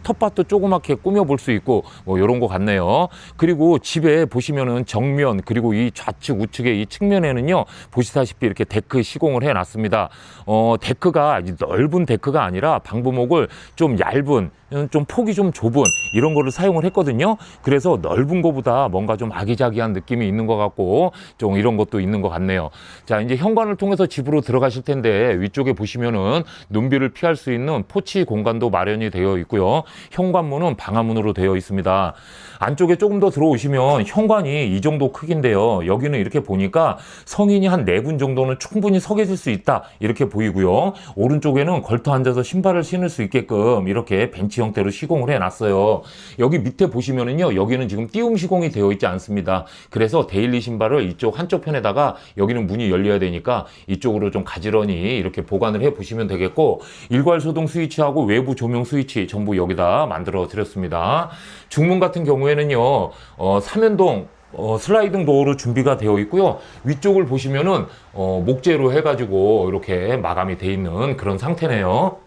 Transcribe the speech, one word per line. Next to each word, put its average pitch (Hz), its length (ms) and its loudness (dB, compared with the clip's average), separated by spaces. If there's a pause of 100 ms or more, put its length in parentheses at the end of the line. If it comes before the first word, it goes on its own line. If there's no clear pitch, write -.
텃밭도 202 400 0
조그맣게 185 520 0
꾸며볼 180 440 0
수 - 120 -4
있고 107 320 0 (220)
뭐 92 140 0
요런 117 200 4
거 120 80 2
같네요. 98 640 0 (260)
그리고 165 440 4
집에 156 340 2 (120)
보시면은 127 600 -2
정면 131 580 0
그리고 117 300 0
이 117 180 2
좌측 - 480 -6
우측의 113 420 -2
이 107 40 -4
측면에는요, 160 800 0 (240)
보시다시피 - 560 -2
이렇게 175 180 0
데크 110 380 -2
시공을 135 420 -2
해놨습니다. 107 680 0 (360)
어, 113 340 2
데크가 147 600 2
이 90 200 -6
넓은 151 460 0
데크가 135 380 0
아니라 101 360 0
방부목을 123 680 0 (280)
좀 143 240 2
얇은, 127 520 0 (220)
음, 143 160 -2
좀 147 160 0
폭이 220 280 -2
좀 190 180 0
좁은 120 320 0 (300)
이런 143 220 2
거를 135 160 0
사용을 170 340 0
했거든요. 180 520 0 (240)
그래서 139 400 2
넓은 131 400 0
거보다 135 460 2
뭔가 104 300 -2
좀 104 140 -6
아기자기한 113 640 -2
느낌이 110 340 -2
있는 107 180 0
것 110 120 0
같고 104 540 0 (260)
좀 98 200 0
이런 107 200 2
것도 107 220 0
있는 98 220 0
것 92 80 -2
같네요. 87 400 -2 (360)
자, 113 160 0
이제 123 140 -2
현관을 208 420 0
통해서 196 280 0
집으로 147 360 0
들어가실 127 420 0
텐데 120 560 2
위쪽에 123 340 -2
보시면은 113 680 -2 (260)
눈비를 127 400 -2
피할 165 260 -2
수 135 160 -6
있는 123 360 -4
포치 196 380 -4
공간도 113 440 -2
마련이 104 400 0
되어 95 300 0
있고요. 101 440 2 (280)
현관문은 170 640 0
방화문으로 110 580 0
되어 95 220 2
있습니다. 95 580 0 (460)
안쪽에 160 360 2
조금 202 240 0
더 196 100 4
들어오시면 139 760 2
현관이 151 680 0
이 98 60 -2
정도 143 300 0
크기인데요. 117 760 0
여기는 127 340 0
이렇게 104 220 -2
보니까 98 560 0 (280)
성인이 202 420 2
한 175 160 2
네 92 180 2
분 151 160 -4
정도는 131 420 0
충분히 202 400 0
서 - 140 -4
계실 202 220 0
수 - 140 -6
있다 113 340 0 (160)
이렇게 110 300 0
보이고요. 104 640 2 (220)
오른쪽에는 143 680 2
걸터 123 300 -2
앉아서 127 300 2
신발을 180 400 0
신을 180 260 -2
수 - 140 -6
있게끔 107 640 0
이렇게 101 440 0
벤치 104 300 -4
형태로 107 280 -2
시공을 139 400 -2
해놨어요. 101 720 2 (380)
여기 131 200 2
밑에 123 300 0
보시면은요, 127 680 -2
여기는 117 320 0
지금 104 200 -6
띄움 226 300 0
시공이 175 340 0
되어 101 220 2
있지 98 120 -2
않습니다. 92 600 -2 (240)
그래서 110 380 0
데일리 120 340 0
신발을 117 480 0
이쪽 107 280 -2
한쪽 175 240 -2
편에다가 127 540 0 (220)
여기는 107 300 0
문이 107 220 -2
열려야 98 300 2
되니까 92 460 -2 (220)
이쪽으로 101 440 -2
좀 98 140 -4
가지런히 104 720 -2
이렇게 - 280 -6
보관을 104 360 -2
해 143 120 2
보시면 110 340 -6
되겠고 95 540 0 (280)
일괄 147 320 2
소등 160 260 -2
스위치하고 151 560 0
외부 123 320 0
조명 120 300 -2
스위치 127 420 -2
전부 104 300 -2
여기다 90 500 2
만들어 90 400 -4
드렸습니다. 101 800 -4 (400)
중문 175 300 2
같은 175 240 0
경우에는요, 143 560 0 (580)
어, 98 240 0
삼연동, 190 640 2 (280)
어, 107 220 -2
슬라이딩 196 480 0
도어로 143 320 4
준비가 127 400 0
되어 107 220 2
있고요. 170 400 0 (240)
위쪽을 185 420 2
보시면은, 135 640 0 (260)
어, 92 320 -2
목재로 131 480 2
해가지고 110 760 2
이렇게 95 480 -2
마감이 92 420 -2
돼 95 120 -2
있는 95 460 -2
그런 98 220 -2
상태네요. 139 880 0